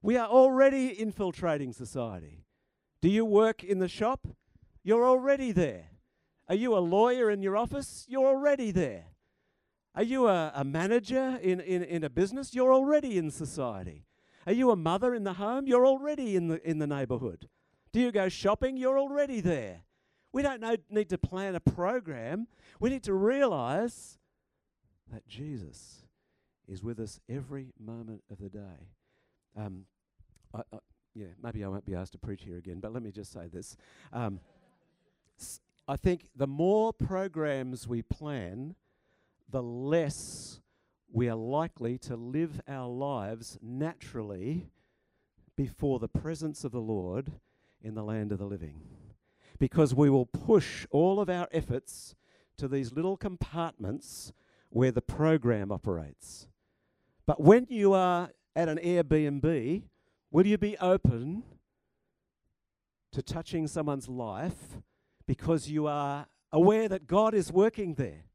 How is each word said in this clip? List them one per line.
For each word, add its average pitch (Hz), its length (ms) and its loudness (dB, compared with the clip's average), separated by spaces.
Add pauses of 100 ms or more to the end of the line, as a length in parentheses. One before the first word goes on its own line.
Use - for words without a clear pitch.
We 226 160 4
are 226 100 0
already 262 720 6
infiltrating 170 720 -2
society." 95 720 -8 (560)
Do 165 80 6
you 214 140 4
work 220 400 4
in 185 160 0
the 185 80 0
shop? 226 400 -4 (560)
You're 226 220 4
already 254 460 4
there. 117 400 0 (560)
Are 180 80 0
you 226 200 2
a 190 40 4
lawyer 214 500 4
in 202 140 0
your 196 120 0
office? 254 540 -4
You're 262 160 2
already 269 460 2
there. 123 340 -2 (920)
Are 190 80 0
you 247 240 2
a, 170 280 2
a 139 80 -2
manager 233 760 0
in, 185 180 0
in, 180 240 -2
in 165 200 -4
a 147 60 -4
business? 196 440 -2
You're 254 180 4
already 269 460 4
in 156 140 -2
society. 104 760 -8 (400)
Are 190 80 0
you 247 180 4
a 214 40 6
mother 190 400 0
in 214 80 -4
the 196 100 -2
home? 233 340 -4
You're 247 180 6
already 269 500 2
in 170 120 2
the, 160 220 -2
in 156 100 -2
the 147 80 -2
neighbourhood. 127 640 -4 (420)
Do 220 80 0
you 247 120 4
go 190 180 2
shopping? 220 480 0
You're 262 220 2
already 277 420 -2
there. 117 400 -2 (500)
We 262 100 -2
don't 269 200 -2
know, 226 140 -2 (140)
need 208 200 0
to 180 80 -2
plan 185 380 -4
a 165 40 -4
program. 175 880 -4 (320)
We 226 100 0
need 269 140 -4
to 202 100 -4
realise 202 1040 0 (920)
that 113 160 -18
Jesus 113 760 -14 (640)
is 95 160 -12
with 110 160 -8
us 110 280 -10
every 131 520 -10
moment 110 520 -14
of 95 80 -18
the 98 100 -12
day. 95 440 -18 (640)
Um, 98 280 -12 (680)
I, 110 60 -12 (120)
I, 110 60 -18 (380)
yeah, 104 120 -14 (140)
maybe 110 220 -10
I 98 40 -6
won't 98 180 -10
be 95 100 -6
asked 92 180 -10
to - 60 -20
preach 101 240 -12
here 87 140 -14
again, 87 220 -14
but 107 140 -12
let 123 80 -8
me 107 100 -12
just 98 220 -16
say 85 180 -14
this. 90 240 -14 (380)
Um, 104 260 -6 (1000)
s-, - 220 -18 (280)
I 139 80 -6
think 180 400 -2
the 135 120 -2
more 196 460 2
programs 151 960 -4
we 117 160 -4
plan, 131 720 -8 (760)
the 131 120 -4
less 143 960 -4 (500)
we 117 160 0
are 113 80 -2
likely 127 600 -4
to - 180 -10
live 131 520 -6
our 131 200 -10
lives 120 760 -8
naturally 123 1080 -8 (840)
before 139 420 -2
the 113 100 -6
presence 156 560 -6
of 131 80 -6
the 120 80 -6
Lord 110 520 -4 (500)
in 107 140 -10
the 110 80 -6
land 107 280 -4
of 101 60 -4
the 98 80 -6
living. 80 360 -10 (760)
Because 139 380 2
we 143 120 6
will 135 200 4
push - 640 2
all 185 280 4
of 185 120 -2
our 175 200 -2
efforts - 600 -6 (440)
to 139 100 -6
these 131 260 -2
little 180 240 0
compartments 165 1120 -6 (380)
where 127 220 4
the 117 100 0
program 120 680 2
operates. 85 760 -8 (800)
But 151 160 0
when 220 280 10
you 202 240 4
are 180 360 2 (260)
at 165 140 0
an 156 80 -4
Airbnb, 156 1040 0 (480)
will 175 160 6
you 208 140 4
be 208 180 -2
open 180 640 2 (1700)
to 131 120 -6
touching 165 420 -6
someone's 147 420 -4
life 123 720 -8 (480)
because 151 440 -2
you 151 180 -2
are 143 400 -4 (240)
aware 208 360 6
that 190 200 -4
God 220 260 2
is 190 180 0
working 190 440 2
there? 82 400 -6